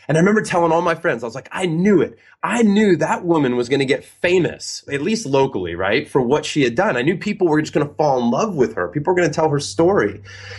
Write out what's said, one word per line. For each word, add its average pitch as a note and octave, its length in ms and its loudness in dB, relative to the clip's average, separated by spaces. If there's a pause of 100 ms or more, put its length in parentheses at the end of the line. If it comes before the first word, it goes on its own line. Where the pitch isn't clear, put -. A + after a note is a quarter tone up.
And D3 80 2
I - 20 2
remember G#3 220 4
telling E3+ 320 0
all E3+ 80 2
my F3 120 0
friends, D#3+ 300 -4
I A#2+ 40 -8
was A2 80 -12
like, C3 180 -14
"I F#3 120 -4
knew F3+ 360 2
it. - 180 -4 (240)
I G#3+ 200 0
knew G3+ 340 4
that F#3 260 -2
woman D3+ 320 2
was A#2+ 140 -2
gonna C#3 160 0
get B2+ 180 -2
famous, F3 880 -2
at C#3 100 -4
least G#3+ 240 -2
locally, B2+ 500 0
right, G2+ 320 0
for C#3 140 0
what C#3 240 0
she D3 180 -2
had A#2+ 120 0
done. F3+ 220 0
I B2 40 0
knew E3 160 0
people G3+ 300 -2
were D3+ 140 2
just D3+ 120 -8
gonna D3 240 -2
fall C#3 240 2
in A#2 80 2
love F3 260 -2
with A#2+ 200 0
her. F2+ 140 -2
People D#3 240 -2
were F3+ 80 2
gonna E3 120 0
tell D#3 160 2
her C#3+ 100 0
story." E3 600 0 (380)